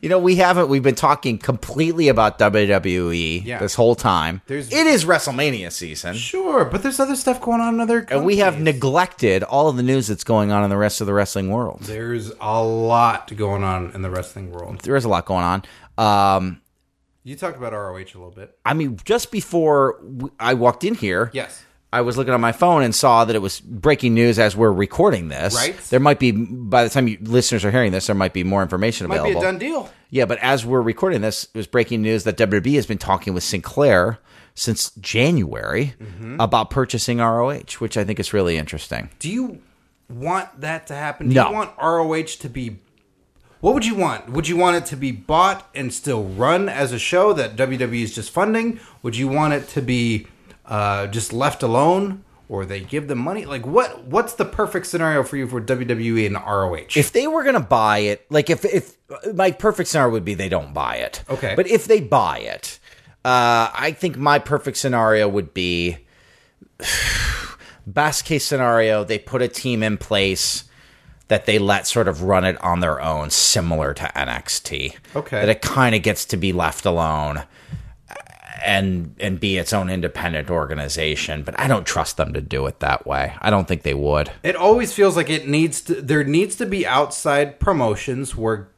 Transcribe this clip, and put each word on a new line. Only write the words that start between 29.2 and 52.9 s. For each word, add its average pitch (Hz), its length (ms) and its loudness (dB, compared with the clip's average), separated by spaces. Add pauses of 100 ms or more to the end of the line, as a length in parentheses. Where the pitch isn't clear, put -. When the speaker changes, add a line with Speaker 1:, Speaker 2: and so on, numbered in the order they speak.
Speaker 2:
be 185 40 0
a 185 60 2
done 180 80 -6
deal. 269 300 -6 (200)
Speaker 1:
Yeah, 127 140 2
but 110 160 -2
as 123 260 0
we're 127 160 2
recording 120 380 0
this, 107 240 -4 (100)
it - 40 -8
was 104 100 -8
breaking 117 340 0
news 110 220 0
that 104 140 -2
W 104 240 2
W 131 100 0
E 147 60 4
has 113 80 2
been 107 120 -4
talking 95 360 -2
with 90 100 -2
Sinclair 107 760 2 (360)
since - 360 -4 (100)
January 107 1000 0
Speaker 2:
Mm-hmm. 110 380 -14
Speaker 1:
about 110 300 2
purchasing 120 500 -2
R 117 220 2
O 131 100 0
H, - 300 -10
which 113 160 -4
I 104 80 0
think 104 160 -4
is - 100 -6
really 90 240 2
interesting. 76 540 -8 (100)
Speaker 2:
Do 156 100 -8
you 226 320 -6 (480)
want 143 520 -6
that 156 260 -8
to 151 80 -12
happen? 147 320 -6
Do 127 80 4
Speaker 1:
No. 127 140 6
Speaker 2:
you - 40 -4
want 214 240 -4
R 165 220 0
O 160 160 0
H 160 240 -6
to - 80 -14
be, 117 320 -10 (800)
what 196 140 2
would 254 120 0
you 226 100 0
want? 147 340 -2
Would 147 180 -4
you 175 80 -2
want 175 220 4
it - 140 -4
to 147 40 -10
be 135 160 -4
bought 170 640 0
and 131 180 -6
still 120 300 -4
run 139 460 0
as 131 240 -2
a 117 60 -6
show 190 340 2
that 113 240 -4
W 131 200 0
W 120 220 -2
E 117 40 -2
is 110 120 -8
just - 160 -10
funding? 226 480 0 (240)
Would 117 140 -6
you 135 100 -2
want 147 280 0
it 139 140 -6
to 143 120 -4
be, 120 460 -2 (360)
uh, 101 440 -2
just 107 260 -6
left 139 300 -2
alone, 180 600 0 (240)
or 98 180 -8
they 98 140 -10
give 139 300 -8